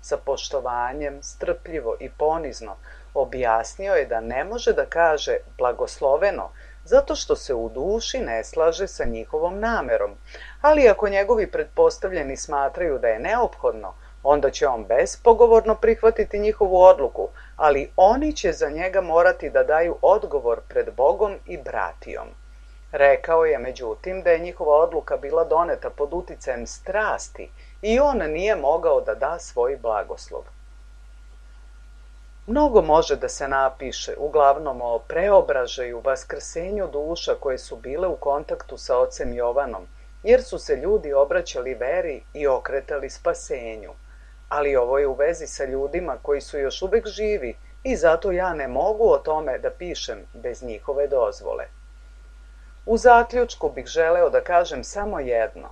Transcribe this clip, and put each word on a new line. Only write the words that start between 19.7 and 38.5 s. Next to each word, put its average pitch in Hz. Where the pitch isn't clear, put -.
odgovor 147
pred 117
Bogom 190
i 175
bratijom. 90
Rekao 143
je, 147
međutim, 127
da 175
je 165
njihova 170
odluka 160
bila 143
doneta 135
pod 143
uticajem 131
strasti -
i 226
on 285
nije 175
mogao 151
da 110
da 151
svoj 127
blagoslov. 98
Mnogo 226
može 156
da 131
se -
napiše, 135
uglavnom 143
o 117
preobražaju, 135
vaskrsenju 165
duša 147
koje 131
su -
bile 127
u 165
kontaktu 143